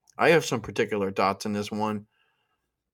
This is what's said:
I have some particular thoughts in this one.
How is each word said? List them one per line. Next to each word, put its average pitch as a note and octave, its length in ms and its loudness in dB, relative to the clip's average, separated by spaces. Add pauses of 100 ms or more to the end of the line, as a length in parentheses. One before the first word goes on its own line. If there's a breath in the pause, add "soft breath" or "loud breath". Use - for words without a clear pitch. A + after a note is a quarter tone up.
(180)
I - 120 4
have D#3+ 160 4
some B2 160 -2
particular G#2 500 -2
thoughts G2 340 0
in G#2 80 -4
this G#2 160 -4
one. G#2+ 380 -4 (880)